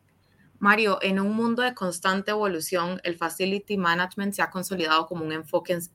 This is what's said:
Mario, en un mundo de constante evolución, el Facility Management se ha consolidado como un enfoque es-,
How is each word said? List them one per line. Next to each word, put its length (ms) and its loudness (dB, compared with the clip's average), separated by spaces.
Mario, 440 4
en 180 2
un 160 0
mundo 260 0
de 140 0
constante 560 -2
evolución, 720 0
el 120 -4
Facility 600 -2
Management 560 0
se 100 -2
ha 80 0
consolidado 560 0
como 200 -6
un 80 -4
enfoque 400 -2
es-, 220 -6